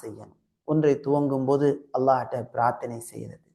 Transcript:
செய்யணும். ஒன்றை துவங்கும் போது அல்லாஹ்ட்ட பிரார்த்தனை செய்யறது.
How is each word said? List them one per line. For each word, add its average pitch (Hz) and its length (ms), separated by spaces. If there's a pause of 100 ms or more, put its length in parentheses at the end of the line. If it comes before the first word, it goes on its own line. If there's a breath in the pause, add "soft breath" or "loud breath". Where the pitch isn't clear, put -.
செய்யணும். 110 360 (260)
ஒன்றை 151 360
துவங்கும் 139 460
போது 143 520
அல்லாஹ்ட்ட 131 520
பிரார்த்தனை 120 500
செய்யறது. 110 560